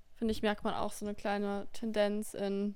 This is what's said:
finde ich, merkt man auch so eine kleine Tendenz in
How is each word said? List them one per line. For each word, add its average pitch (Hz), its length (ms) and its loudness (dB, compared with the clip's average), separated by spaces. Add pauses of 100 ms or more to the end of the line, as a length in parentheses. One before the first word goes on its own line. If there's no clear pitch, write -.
(160)
finde 226 160 2
ich, - 100 -2
merkt 208 220 2
man 208 100 2
auch 202 180 0
so - 140 -8
eine 208 100 -2
kleine 202 580 0
Tendenz 208 600 0
in 202 420 0